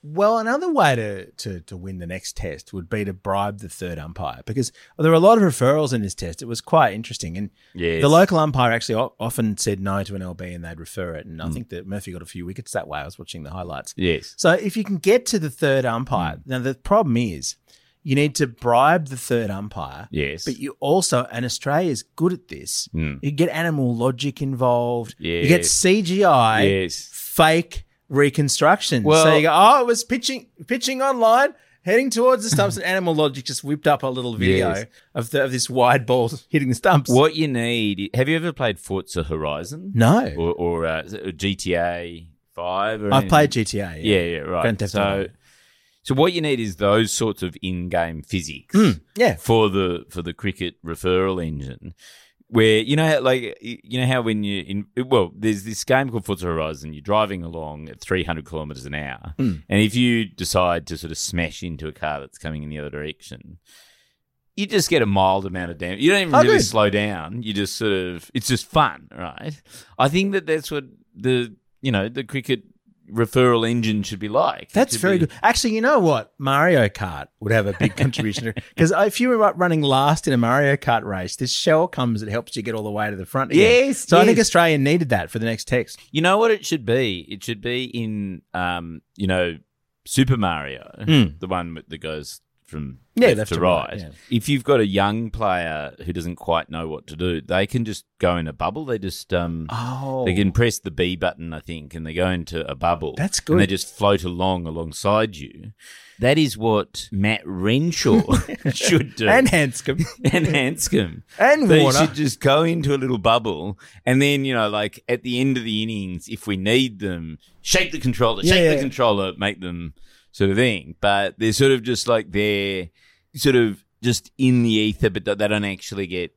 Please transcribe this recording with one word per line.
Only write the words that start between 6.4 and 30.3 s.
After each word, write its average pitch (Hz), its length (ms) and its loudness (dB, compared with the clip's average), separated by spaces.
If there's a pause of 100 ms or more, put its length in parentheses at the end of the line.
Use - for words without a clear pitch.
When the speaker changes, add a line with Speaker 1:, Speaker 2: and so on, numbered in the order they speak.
Speaker 1:
It - 20 -12
was 117 160 -8
quite 139 320 2
interesting. 95 460 -10
And 101 100 -6 (240)
Speaker 2:
Yes. 85 300 0
Speaker 1:
the 113 80 4
local 175 280 6
umpire 131 320 2
actually 113 260 -2
o-, 123 220 -4
often 110 380 -4
said 98 240 -4
no 98 220 -4
to 101 120 -10
an 95 60 -8
L 90 140 -10
B 90 180 -12
and 85 100 -12
they'd 82 160 -14
refer 85 360 -10
it. 76 100 -12
And 80 160 -14
I 80 60 -8
Speaker 2:
Mm. 80 80 -4
Speaker 1:
think 120 160 -10
that 90 160 -12
Murphy 98 260 -10
got 85 80 -14
a 85 60 -18
few 90 180 -12
wickets - 280 -14
that 98 140 -6
way. 73 140 -10
I 69 60 -10
was 82 120 -18
watching 82 260 -16
the 71 60 -14
highlights. 87 460 -12
Speaker 2:
Yes. 82 400 -2
Speaker 1:
So - 140 2
if 185 260 0
you 214 80 -4
can 196 140 -4
get 240 280 2
to 214 120 -2
the 156 120 -2
third 135 360 0
umpire, 117 500 -2
Speaker 2:
Mm. - 100 -20
Speaker 1:
now 131 120 -4
the 127 160 -4
problem 180 420 2
is 95 400 -4 (460)
you 135 120 -2
need 147 200 2
to 151 120 0
bribe 131 640 4
the 135 80 -10
third 117 340 -2
umpire, 95 600 -10
Speaker 2:
Yes. 73 340 -4
Speaker 1:
but 127 140 -6
you 139 220 -10
also, 143 520 2
and 120 140 -6
Australia's 143 560 -2
good 180 320 -2
at - 140 -14
this, - 460 -10
Speaker 2:
Mm. 76 280 -4
Speaker 1:
you 143 80 -2
get 151 180 0
animal 147 480 -2
logic 131 460 -2
involved, 120 760 0
you 85 300 -2
get 175 140 4
Speaker 2:
Yes. - 80 0
Speaker 1:
C 196 320 2
G 185 220 0
I, 117 400 4
Speaker 2:
Yes. 95 460 -2
Speaker 1:
fake - 760 0 (260)
reconstruction. 143 920 2
So 143 60 2
Speaker 2:
Well 156 280 6
Speaker 1:
you 151 60 4
go, 165 100 4
"Oh, 220 280 8
it 240 60 0
was 233 180 0
pitching, 247 420 -4 (200)